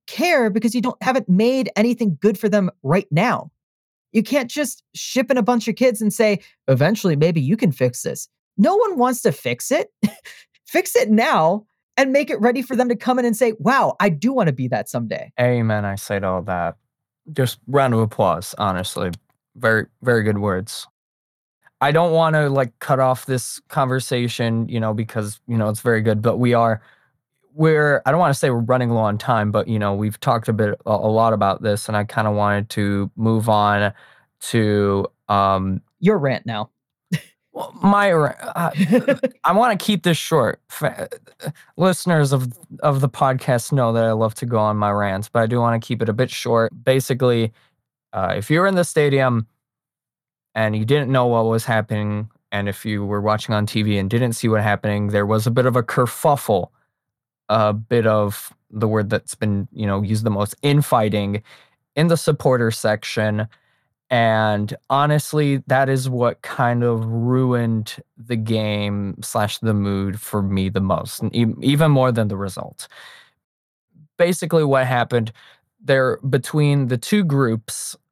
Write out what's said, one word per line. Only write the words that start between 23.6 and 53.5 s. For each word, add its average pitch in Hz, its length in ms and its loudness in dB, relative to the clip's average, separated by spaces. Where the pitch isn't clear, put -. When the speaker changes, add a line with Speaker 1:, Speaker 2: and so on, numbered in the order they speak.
Speaker 2:
conversation, 120 1000 -2
you 117 140 -4
know, 110 120 -2
because, 107 540 -6
you 117 100 -2
know, 107 120 0
it's 107 100 -4
very 113 220 0
good, 107 200 0
but 113 140 0
we 120 180 2
are, 113 280 2
we're, 151 520 4
I 139 60 2
don't 160 80 2
wanna 160 140 4
say 143 160 0
we're 120 100 0
running 123 300 2
low 117 120 2
on 104 160 0
time, 107 340 0
but, 107 180 -2
you 110 100 0
know, 101 140 0
we've 104 260 -4
talked 117 300 -2
a 110 40 2
bit, 107 320 0
a, - 40 -4
a 107 220 2
lot 113 200 4
about 101 300 0
this, 104 260 -2
and 110 80 -4
I 104 80 0
kinda 107 280 -2
wanted 104 400 0
to 101 440 -2
move 113 320 0
on 104 460 2
to, 101 640 0
um, 98 520 0
Speaker 1:
Your 196 180 2
rant 139 280 -2
now. 107 240 -8
<laughs> 180 80 -4
Speaker 2:
Well, - 300 -12
my 202 300 4
ra-, 156 240 2
uh, 170 180 -2
Speaker 1:
<laughs> 240 720 0
Speaker 2:
I 160 100 2
wanna 226 220 2
keep 196 280 -2
this 170 140 2
short. 131 520 0
Fa-, - 400 -6
uh, - 60 -8
listeners 165 540 2
of, 127 220 -2
of 139 200 2
the 135 80 2
podcast 131 640 -2
know 123 220 2
that 117 120 2
I 113 60 2
love 110 240 0
to - 100 -10
go 117 140 -2
on 107 180 0
my 104 140 0
rants, 101 380 -2
but 117 120 0
I 113 60 2
do 120 120 0
wanna 117 200 0
keep 113 220 -6
it 113 80 -2
a 107 40 0
bit 117 160 -2
short. 117 420 0
Basically, 123 680 0
uh, 95 240 -2
if 110 140 -4
you're 175 160 4
in 196 80 0
the 175 80 2
stadium 135 640 2
and 110 220 0
you 110 100 -2
didn't 135 260 0
know 127 140 2
what 117 200 2
was 113 200 0
happening, 107 640 -2
and 101 180 -4
if - 160 -10
you 104 180 -4
were 104 160 -4
watching 107 360 -2